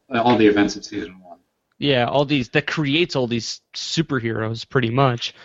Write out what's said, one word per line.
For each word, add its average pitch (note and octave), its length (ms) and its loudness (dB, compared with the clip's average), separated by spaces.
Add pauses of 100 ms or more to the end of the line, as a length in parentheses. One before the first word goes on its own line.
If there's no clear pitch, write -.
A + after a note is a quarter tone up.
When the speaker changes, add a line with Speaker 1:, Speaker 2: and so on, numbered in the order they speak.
(140)
Speaker 1:
all A#2 240 2
the A2 100 6
events G2+ 280 4
of G#2 100 -14
season F#2 360 -10
one. F2 180 -20 (400)
Speaker 2:
Yeah, C3+ 260 2
all C#3+ 200 0
these, C3 240 -2
that - 180 0
creates D#3 480 -2
all B2+ 120 0
these A2+ 340 -6 (120)
superheroes, A2+ 920 -4
pretty A#2+ 240 0
much. B2+ 420 0 (100)